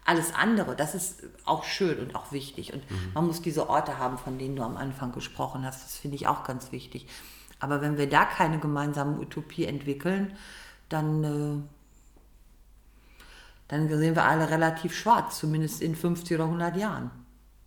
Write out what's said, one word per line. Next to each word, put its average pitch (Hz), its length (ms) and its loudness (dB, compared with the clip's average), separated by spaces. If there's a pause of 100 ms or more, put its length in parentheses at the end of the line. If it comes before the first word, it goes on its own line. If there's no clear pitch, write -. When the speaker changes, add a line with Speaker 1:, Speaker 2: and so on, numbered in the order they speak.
Speaker 1:
Alles 165 300 4
andere, 175 400 2
das 151 200 0
ist - 300 -6 (200)
auch 156 200 0
schön 170 340 0
und 127 160 -6
auch - 180 -8
wichtig. - 400 -8
Und 135 180 -10
Speaker 2:
Mhm. 95 60 -4 (180)
Speaker 1:
man 170 120 2
muss 170 160 0
diese 156 260 0
Orte 151 300 2
haben, 127 180 0
von 131 220 -8
denen 135 180 -4
du 135 60 -4
am 117 140 -4
Anfang 135 360 -4
gesprochen - 540 -6
hast. - 180 -10
Das - 140 -12
finde 143 180 -6
ich - 100 -4
auch - 180 2
ganz 127 280 -8
wichtig. - 340 -10 (540)
Aber 143 220 0
wenn 147 160 2
wir 143 100 2
da 151 160 10
keine 160 340 2
gemeinsame 147 600 0
Utopie - 480 -4
entwickeln, 143 680 -2 (540)
dann, 156 360 2
äh, 147 380 0 (2000)
dann 151 200 2
sehen 156 260 4
wir 160 100 6
alle 156 240 6
relativ 160 480 2
schwarz, - 420 2
zumindest 156 440 0
in 165 120 0
fünfzig 170 440 0
oder 160 100 0
hundert 170 300 0
Jahren. 143 320 -4 (560)